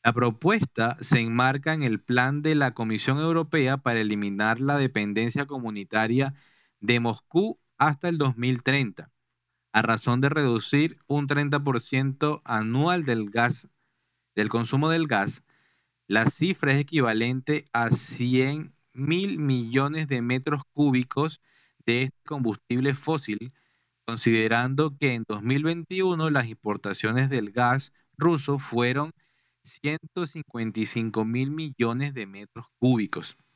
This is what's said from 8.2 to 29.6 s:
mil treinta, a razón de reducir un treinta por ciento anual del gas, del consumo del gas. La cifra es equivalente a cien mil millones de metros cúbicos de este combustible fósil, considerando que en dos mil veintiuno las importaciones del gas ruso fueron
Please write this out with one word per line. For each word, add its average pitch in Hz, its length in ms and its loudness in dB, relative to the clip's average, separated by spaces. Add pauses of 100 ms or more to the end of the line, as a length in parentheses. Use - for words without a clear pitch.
mil 120 260 0
treinta, 127 480 -2 (600)
a 110 80 4
razón 113 400 0
de 139 80 4
reducir 143 760 2
un 143 200 0
treinta 143 380 0
por 127 160 0
ciento 135 640 -2
anual 131 600 0
del 113 260 0
gas, 117 360 0 (680)
del 104 140 2
consumo 135 400 0
del 165 160 2
gas. 104 360 -2 (640)
La 110 200 2
cifra 156 480 0
es 139 60 4
equivalente 127 920 0
a 117 160 0
cien 131 840 0 (180)
mil 170 460 -2
millones 139 680 0
de 131 140 -2
metros 131 440 -2 (100)
cúbicos 143 680 0 (460)
de 120 160 2
este 131 240 -6
combustible 127 680 -2
fósil, 135 640 -4 (500)
considerando 120 920 2
que 131 160 2
en 113 120 -4
dos 104 160 -6
mil 139 220 0
veintiuno 170 640 -2
las 139 200 2
importaciones 110 840 -2
del 110 220 -2
gas 123 380 0 (280)
ruso 143 400 2
fueron 127 540 -2 (540)